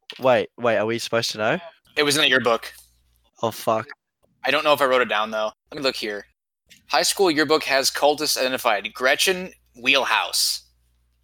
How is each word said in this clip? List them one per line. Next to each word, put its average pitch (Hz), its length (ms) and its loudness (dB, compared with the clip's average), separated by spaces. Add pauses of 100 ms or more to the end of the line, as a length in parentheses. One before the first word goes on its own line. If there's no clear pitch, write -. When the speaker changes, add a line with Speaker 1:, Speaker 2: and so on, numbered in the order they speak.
(180)
Speaker 1:
Wait, 120 400 2
wait, 117 180 0
are 104 100 0
we 117 120 -4
supposed - 320 -4
to 107 80 -10
know? 123 220 -2 (360)
Speaker 2:
It 151 60 2
was 143 140 0
in 156 60 0
the 143 60 4
yearbook. 117 440 0 (680)
Speaker 1:
Oh, 110 120 -2
fuck. 110 340 -2 (580)
Speaker 2:
I 131 60 -2
don't 151 140 0
know 151 80 4
if 131 80 2
I 139 60 2
wrote 127 160 4
it 110 60 -2
down, 107 220 -2
though. 110 220 -4 (180)
Let 151 80 -14
me 147 40 -10
look 131 140 0
here. 104 300 -8 (640)
High 156 140 2
school 185 280 2
yearbook 151 340 2
has 135 260 2
cultist 147 460 0
identified. 117 560 0
Gretchen 180 600 0 (240)
Wheelhouse. 120 840 0 (600)